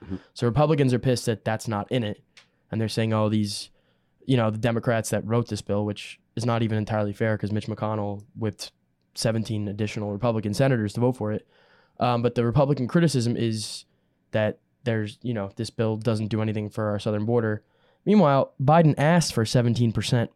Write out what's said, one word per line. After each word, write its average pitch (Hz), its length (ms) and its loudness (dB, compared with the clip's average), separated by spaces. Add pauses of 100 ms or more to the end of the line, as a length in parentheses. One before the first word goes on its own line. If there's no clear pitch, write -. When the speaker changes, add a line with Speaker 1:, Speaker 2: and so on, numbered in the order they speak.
Speaker 1:
Mm-hmm. 92 120 -8 (180)
Speaker 2:
So 117 120 -4
Republicans 143 480 2
are 120 40 0
pissed 123 280 0
that 113 180 -4
that's 110 240 -4
not 104 220 -4
in 120 140 0
it. 104 180 -8 (480)
And 107 100 -4
they're 110 80 0
saying, 110 240 0
"Oh, 107 160 2
these, 104 420 -2 (560)
you 135 100 4
know, 110 140 4
the 107 80 -4
Democrats 117 520 0
that 104 160 -2
wrote 117 220 0
this 104 140 -6
bill," 104 220 -2
which - 360 -8 (160)
is 113 100 -4
not 117 160 0
even 110 160 0
entirely 104 340 -2
fair 110 240 0
'cause 98 140 -4
Mitch 104 160 -2
McConnell 104 560 -4 (160)
whipped 110 340 -6 (420)
seventeen 110 540 -2
additional 104 440 -4
Republican 107 420 -2
senators 120 400 2
to 117 60 -4
vote 127 160 2
for 107 160 -4
it. - 140 -8 (520)
Um, 120 240 0
but 120 140 0
the 120 80 2
Republican 131 420 2
criticism 131 500 2
is 110 480 -4 (460)
that 107 300 -2 (240)
there's, 110 380 -4
you 120 120 -4
know, 98 220 -4
this 113 140 -6
bill 110 260 -2
doesn't 110 320 -2
do 110 120 -2
anything 107 300 -2
for 107 200 -6
our 104 80 -4
southern 104 260 -2
border. 113 380 0 (420)
Meanwhile, 156 480 4 (100)
Biden 156 360 6
asked 160 360 4
for 113 120 2
seventeen 120 460 2
percent 117 440 0